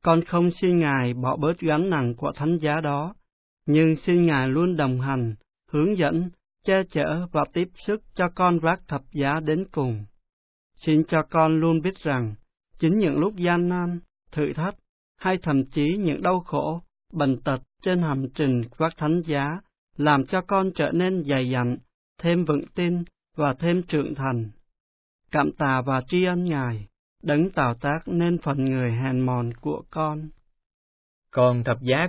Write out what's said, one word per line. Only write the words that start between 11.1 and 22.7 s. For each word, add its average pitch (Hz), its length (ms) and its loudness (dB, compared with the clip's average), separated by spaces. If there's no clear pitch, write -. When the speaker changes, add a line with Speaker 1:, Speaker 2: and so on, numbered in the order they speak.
Speaker 1:
con 160 300 2
luôn 165 220 2
biết 185 220 -4
rằng, 123 320 -2
chính 170 200 2
những 147 200 0
lúc 202 160 0
gian 175 340 0
nan, 175 300 -2
thử 147 220 -2
thách, 175 220 -4
hay 185 180 0
thậm 143 280 0
chí 151 320 -2
những 175 240 -2
đau 180 180 0
khổ, 156 420 -4
bệnh 135 280 0
tật 131 200 -4
trên 185 200 0
hành 135 340 -2
trình 131 260 0
vác 160 200 -2
thánh 165 240 0
giá, 151 380 -4
làm 143 280 2
cho 185 160 -2
con 190 340 0
trở 143 160 0
nên 180 320 0
dày 135 260 0
dặn, 123 280 0
thêm 170 240 2
vững 151 180 0